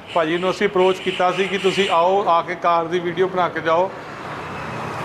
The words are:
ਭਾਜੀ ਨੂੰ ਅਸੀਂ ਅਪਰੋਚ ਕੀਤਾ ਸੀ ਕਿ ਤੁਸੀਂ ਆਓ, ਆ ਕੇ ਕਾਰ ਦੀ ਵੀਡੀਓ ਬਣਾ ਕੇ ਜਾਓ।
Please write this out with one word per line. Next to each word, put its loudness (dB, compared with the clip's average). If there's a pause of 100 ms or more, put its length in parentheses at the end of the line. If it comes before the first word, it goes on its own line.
(140)
ਭਾਜੀ 2
ਨੂੰ 0
ਅਸੀਂ 0
ਅਪਰੋਚ 4
ਕੀਤਾ 0
ਸੀ 0
ਕਿ -2
ਤੁਸੀਂ 0
ਆਓ, 4
ਆ 4
ਕੇ -6
ਕਾਰ 2
ਦੀ -2
ਵੀਡੀਓ 0
ਬਣਾ 0
ਕੇ -6
ਜਾਓ। 2 (1160)